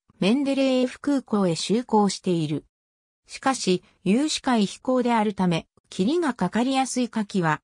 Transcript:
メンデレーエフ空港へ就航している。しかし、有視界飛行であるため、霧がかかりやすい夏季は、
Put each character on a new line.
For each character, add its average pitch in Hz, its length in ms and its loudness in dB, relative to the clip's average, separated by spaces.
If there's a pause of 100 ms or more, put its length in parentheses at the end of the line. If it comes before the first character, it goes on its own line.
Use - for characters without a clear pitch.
(200)
メ 196 140 2
ン 285 100 0
デ 269 100 0
レ 262 260 2
ー - 40 2
エ - 20 2
フ - 140 -10
空 277 220 0
港 202 260 0
へ 165 40 2
就 220 320 -2
航 208 240 4
し - 120 -4
て 190 100 -4
い 170 160 0
る。 147 180 -6 (640)
し - 140 -18
か 269 160 0
し、 180 260 0 (220)
有 247 240 2
視 - 120 -4
界 233 240 0
飛 - 160 -6
行 254 220 0
で 240 100 0
あ 226 100 2
る 208 120 -2
た 185 140 0
め、 - 180 -2 (240)
霧 269 300 0
が 285 140 0
か 180 160 -2
か 220 120 0
り 262 100 0
や 262 140 0
す - 140 -4
い 240 80 -2
夏 214 180 -4
季 190 160 -2
は、 156 220 0